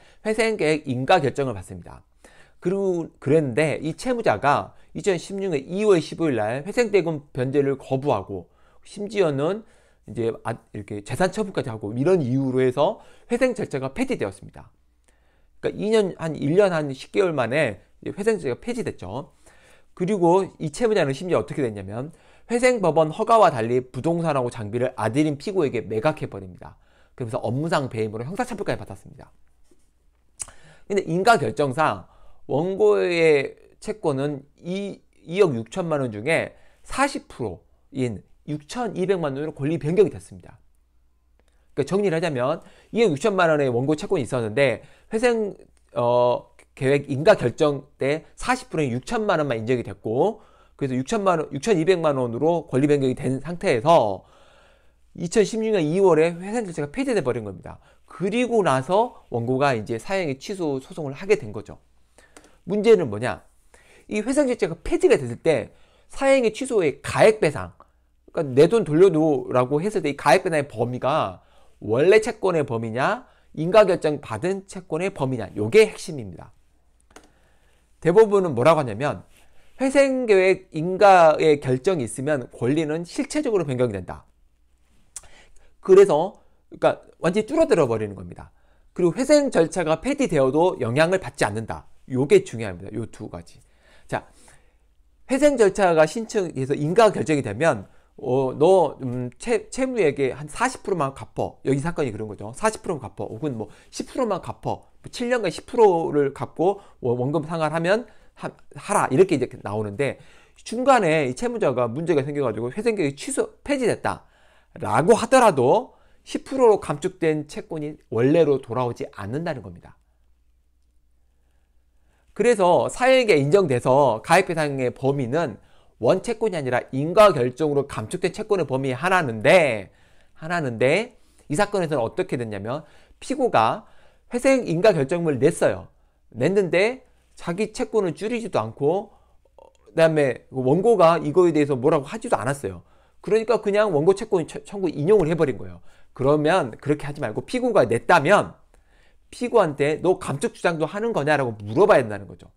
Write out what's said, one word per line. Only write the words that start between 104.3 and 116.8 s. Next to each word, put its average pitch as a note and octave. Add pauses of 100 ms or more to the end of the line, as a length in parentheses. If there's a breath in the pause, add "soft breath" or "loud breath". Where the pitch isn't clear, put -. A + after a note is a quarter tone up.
갚어." -
뭐 - (240)
칠 A#3+
년간 A3
십 -
프로를 D#3
갚고 F3+ (200 loud breath)
원-, B2
원금 D3
상환하면 E3 (260 soft breath)
하-, - (240)
하라. D#3+
이렇게 E3
이제 - (140)
나오는데 G#2+ (380 soft breath)
중간에 A3
이 B2+
채무자가 D#3+
문제가 D3+
생겨가지고 B2+
회생계획이 G3+
취소, - (120)
폐지됐다라고 C#3+
하더라도 G#3 (300 soft breath)
십 -
프로로 B3